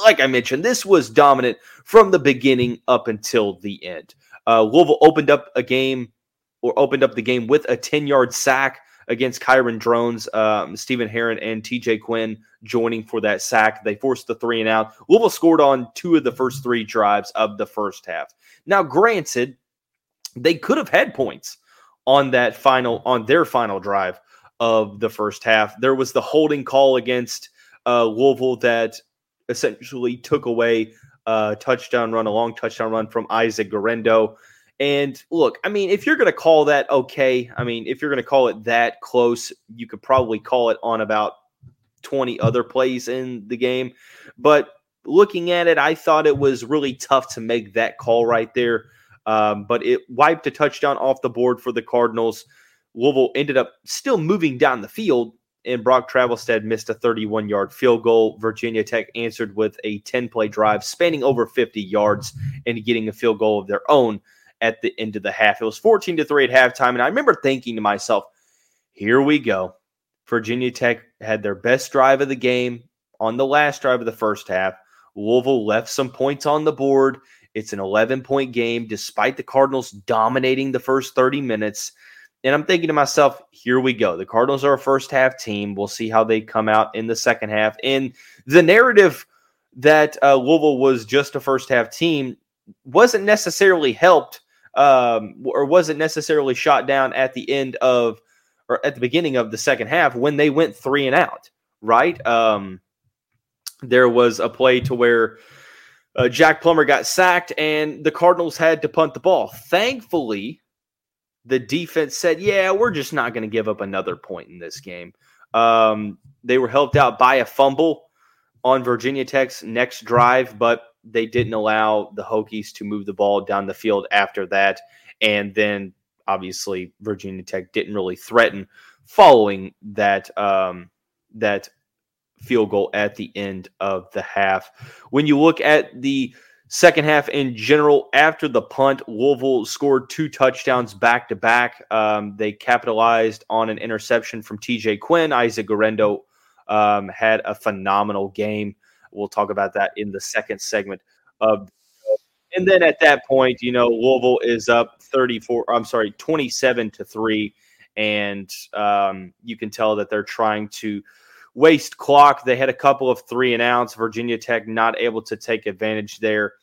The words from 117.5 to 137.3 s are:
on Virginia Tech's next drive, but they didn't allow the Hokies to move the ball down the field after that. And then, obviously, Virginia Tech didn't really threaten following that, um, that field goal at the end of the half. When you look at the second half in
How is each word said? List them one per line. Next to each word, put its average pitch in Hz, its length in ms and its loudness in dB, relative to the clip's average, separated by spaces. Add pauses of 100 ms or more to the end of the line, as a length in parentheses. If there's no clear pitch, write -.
on 131 200 2
Virginia 123 420 -2
Tech's 131 380 -4
next 113 420 -6
drive, 120 540 2
but 117 340 -2 (100)
they 113 220 -4
didn't 113 280 -4
allow 107 600 0
the 101 100 -10
Hokies 107 500 -6
to - 100 -16
move 104 240 -8
the 101 60 -8
ball 101 280 0
down 98 240 -4
the 95 80 -8
field 101 380 -2
after 101 340 -2
that. 98 340 0 (400)
And 101 360 0
then, 101 380 -2 (340)
obviously, 92 760 -8
Virginia 98 400 -10
Tech 90 320 -12
didn't 104 220 -6
really 92 200 -6
threaten 110 520 0 (380)
following 107 760 6
that, 101 560 -2
um, 95 540 -2 (420)
that 104 360 -4 (760)
field 110 260 0
goal 98 240 -2
at 104 220 -4
the - 200 -12
end 98 340 -12 (100)
of 95 320 -6
the 98 100 -8
half. 95 480 -2 (400)
When 147 160 0
you 143 140 2
look 160 200 4
at 151 300 2 (100)
the 135 360 -4 (320)
second 160 360 4
half 151 240 2
in 131 280 -4